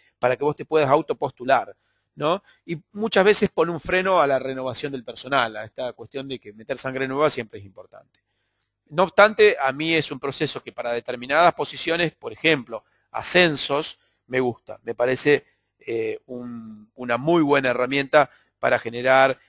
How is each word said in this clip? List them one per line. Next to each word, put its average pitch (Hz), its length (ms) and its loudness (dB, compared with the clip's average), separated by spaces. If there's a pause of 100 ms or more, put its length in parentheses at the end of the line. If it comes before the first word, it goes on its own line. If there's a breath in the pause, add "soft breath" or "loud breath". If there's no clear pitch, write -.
(200 soft breath)
para 123 180 2
que 139 60 -6
vos 147 120 0
te - 100 -12
puedas 156 240 2
autopostular? 131 840 0 (420)
¿No? 160 240 -2 (240 soft breath)
Y 170 120 -8 (160)
muchas 202 320 2
veces 202 240 4
pone 170 240 0
un 156 80 -8
freno 185 400 2
a 143 60 4
la 135 120 0
renovación 131 540 -8
del 127 100 -10
personal, 117 540 -2
a 107 80 -10
esta 123 260 -10
cuestión 135 380 -14
de 127 100 -8
que 104 140 -20
meter 110 240 -8
sangre 131 320 -6
nueva 143 200 0
siempre 113 300 -8
es 98 60 -18
importante. 95 560 -20 (640)
No 156 160 0
obstante, 208 560 4
a 135 140 -2
mí 156 200 -2
es 156 180 0
un 135 80 -10
proceso 143 440 -6
que 117 80 -16
para 120 220 -8
determinadas 127 640 2
posiciones, 160 580 -4
por - 180 -12
ejemplo, 117 540 -2 (260)
ascensos, 151 880 0 (280)
me 127 120 -2
gusta. 120 440 -6
Me 117 120 -8
parece, 131 500 0 (340)
eh, 113 480 -6
un, 117 680 -16
una 120 220 -2
muy 165 240 2
buena 139 300 2
herramienta 135 580 2 (300 soft breath)
para 123 200 2
generar, 131 580 2 (100)